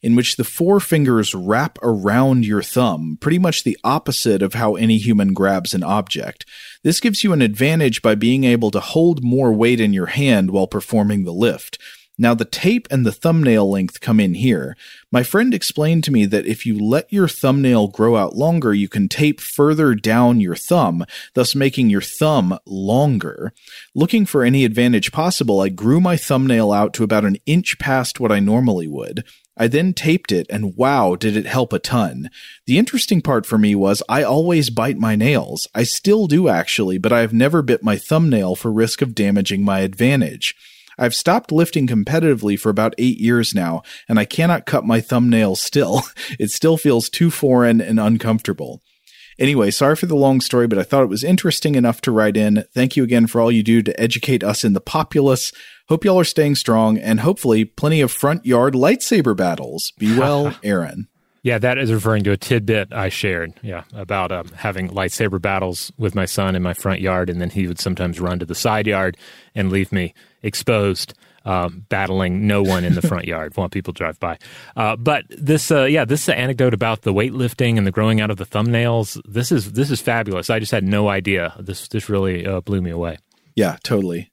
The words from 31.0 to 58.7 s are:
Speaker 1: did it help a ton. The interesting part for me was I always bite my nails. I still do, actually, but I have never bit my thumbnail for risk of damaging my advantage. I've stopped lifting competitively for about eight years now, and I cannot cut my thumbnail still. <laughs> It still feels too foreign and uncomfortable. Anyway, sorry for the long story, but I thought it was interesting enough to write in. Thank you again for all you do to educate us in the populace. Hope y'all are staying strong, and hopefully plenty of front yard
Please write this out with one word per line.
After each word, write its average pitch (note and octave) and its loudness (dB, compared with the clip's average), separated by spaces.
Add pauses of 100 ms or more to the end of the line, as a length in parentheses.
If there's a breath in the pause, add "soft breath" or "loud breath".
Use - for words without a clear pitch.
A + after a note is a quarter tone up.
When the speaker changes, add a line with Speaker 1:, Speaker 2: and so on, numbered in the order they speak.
Speaker 1:
did G#2 -2
it G#2+ -4
help B2+ -2
a C3 -2
ton. E2+ -4 (380 loud breath)
The B2+ 2
interesting A3 0
part A#2+ 0
for A2+ 0
me G#2 4
was G2 0
I C3 0
always D3 2
bite A2+ -2
my A2 0
nails. A2+ 0
I A#2 0
still G3+ 0
do, D#3+ 4
actually, F#2 0
but G#2 0
I A#2 4
have A2 0
never C#3+ 2
bit B2 0
my G#2+ 0
thumbnail A#2+ 0
for A#2 -6
risk A2+ 0
of B2 -2
damaging G2+ 0
my G2 0
advantage. F#2+ -2 (460 loud breath)
I've B2 0
stopped - 0
lifting D#3 0
competitively A#2 0
for A2 0
about G#2+ 0
eight B2 0
years A#2 0
now, E2 -2 (260 loud breath)
and A2+ 2
I G#2 0
cannot E3 -2
cut - 0
my A2+ 2
thumbnail A2+ 2
still. - 0
<laughs> - -18 (280 loud breath)
It G#2+ -4
still D#3+ 2
feels B2 2
too E3+ 2
foreign B2 4
and A2 0
uncomfortable. A2 -2 (560 soft breath)
Anyway, C3 2
sorry D3 2
for E3+ -4
the E3 0
long C3+ 4
story, A#2+ 0
but A2 0
I F#2 0
thought C#3 2
it A#2 0
was A2 -4
interesting D#3+ 0
enough A#2+ 2
to C3 -2
write G#2+ 2
in. G#2+ 2
Thank B2+ 0
you C#3 2
again A#2 2
for A#2 0
all A#2 4
you A2+ 2
do A2+ 4
to G#2 -4
educate A#2 -2
us G#2 -2
in G#2 2
the F#2+ 0
populace. C#3 0 (380 loud breath)
Hope D#3+ 0
y'all F#3 4
are F3 4
staying D3 0
strong, A2+ 2
and A2 0
hopefully A#2 2
plenty D#3 -2
of B2+ 0
front D#3 -2
yard B2+ 2